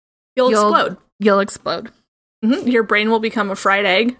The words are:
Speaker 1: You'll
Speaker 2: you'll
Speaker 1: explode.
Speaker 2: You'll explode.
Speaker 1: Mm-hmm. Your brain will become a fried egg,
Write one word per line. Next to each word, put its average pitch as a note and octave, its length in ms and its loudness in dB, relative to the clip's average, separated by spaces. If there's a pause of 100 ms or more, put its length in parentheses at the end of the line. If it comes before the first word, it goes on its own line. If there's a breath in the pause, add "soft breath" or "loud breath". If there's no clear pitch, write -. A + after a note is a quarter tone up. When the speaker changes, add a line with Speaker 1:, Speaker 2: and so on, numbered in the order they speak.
(360)
Speaker 1:
You'll B3 140 2
Speaker 2:
you'll G#3 240 4
Speaker 1:
explode. A3 220 -4 (220)
Speaker 2:
You'll G3 220 2
explode. G3+ 500 -8 (540)
Speaker 1:
Mm-hmm. A#3+ 240 0
Your A#3+ 140 2
brain G#3+ 280 0
will A3+ 100 2
become A3 300 -4
a F#3+ 60 -6
fried G3 280 0
egg, G#3 360 0